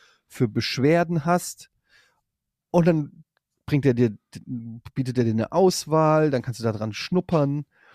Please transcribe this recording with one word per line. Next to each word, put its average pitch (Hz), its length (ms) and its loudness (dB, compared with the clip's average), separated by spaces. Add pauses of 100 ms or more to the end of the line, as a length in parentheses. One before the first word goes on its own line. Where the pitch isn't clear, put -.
(280)
für - 200 -2
Beschwerden 160 760 0
hast. - 460 -4 (1000)
Und 170 160 4
dann 156 360 0 (420)
bringt 139 200 0
er 131 80 6
dir, 117 240 2 (760)
bietet 123 240 -4
er 123 60 2
dir 113 80 2
eine 110 200 -2
Auswahl, 156 800 2
dann 127 120 0
kannst 120 180 -8
du 117 40 -8
da 113 80 0
dran 107 220 -4
schnuppern. 147 720 -2 (300)